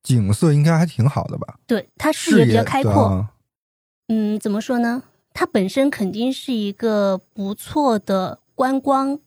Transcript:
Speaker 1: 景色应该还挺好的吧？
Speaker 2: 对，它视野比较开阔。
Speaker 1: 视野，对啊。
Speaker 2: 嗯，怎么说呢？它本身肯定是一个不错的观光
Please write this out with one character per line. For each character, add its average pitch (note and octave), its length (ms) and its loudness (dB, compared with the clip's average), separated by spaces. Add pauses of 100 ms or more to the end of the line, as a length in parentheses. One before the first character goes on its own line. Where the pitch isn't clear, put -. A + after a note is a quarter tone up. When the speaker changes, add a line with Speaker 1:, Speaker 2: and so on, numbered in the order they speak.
Speaker 1:
景 G#2+ 300 0
色 D#3 200 2
应 D3 100 4
该 E3 140 4
还 D#3+ 80 4
挺 D#3 240 0
好 - 160 -2
的 - 140 -8
吧？ - 160 -12 (120)
Speaker 2:
对， G#3+ 300 -2
它 D#4 160 0
视 - 280 4
野 - 40 8
比 A#2 80 4
较 A2 100 4
开 - 200 -2
阔。 G#2+ 100 2
Speaker 1:
视 G2+ 60 4
野， - 80 4
对 G2 100 0
啊。 G2+ 140 -4 (800)
Speaker 2:
嗯， G#3+ 300 -2
怎 G#3+ 140 -4
么 G#3 80 -2
说 A#3+ 180 -4
呢？ A#3+ 240 -2 (300)
它 - 140 -2
本 F#3+ 200 0
身 C4+ 240 0
肯 F#3+ 220 -4
定 A3+ 180 -2
是 C4 220 -8
一 G#3 200 -2
个 G3+ 460 0 (160)
不 G3 200 -6
错 C4 440 0
的 F#3+ 400 -4 (160)
观 C4+ 260 0
光 C4+ 460 0